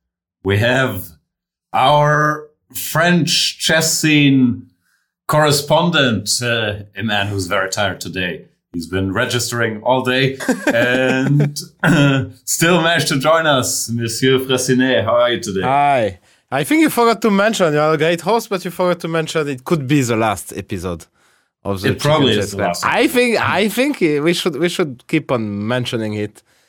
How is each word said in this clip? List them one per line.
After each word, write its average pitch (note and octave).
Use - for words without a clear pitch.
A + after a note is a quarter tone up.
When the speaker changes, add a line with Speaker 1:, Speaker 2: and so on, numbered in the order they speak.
Speaker 1:
we G2+
have A#2+
our D3
French -
chess D#3+
scene C3+
correspondent, D3+
uh, G#2+
a G2
man G#2
who's G2
very F#2+
tired F#2+
today. F2+
He's E2+
been F#2+
registering A2+
all B2+
day C3
Speaker 2:
<laughs> -
Speaker 1:
and, C3
uh, C#3+
still E3+
managed E3
to D3
join D#3+
us, C3
Monsieur A#2
Fraissinet. B2+
How A#2
are A#2+
you G2
today? F#2+
Speaker 2:
Hi. C3
I C3+
think D#4
you D4+
forgot A#3
to A3+
mention, G3
you're D3+
a D#3
great E3
host, A3
but F#3+
you F3+
forgot F3
to E3+
mention D#3+
it C3
could D3+
be D3
the A#2
last A2
episode F2+
of G2
the -
Speaker 1:
It -
probably D3
Speaker 2:
Chicken G#2
Speaker 1:
is G2
Speaker 2:
Chess -
Speaker 1:
the G2
Speaker 2:
Club. G2+
Speaker 1:
last -
one. C3
Speaker 2:
I B3
think, A#3+
I E3
think, C4
uh, D3
we E3+
should, E3+
we E3+
should D#3+
keep D#3
on G#2
mentioning A2+
it, G#2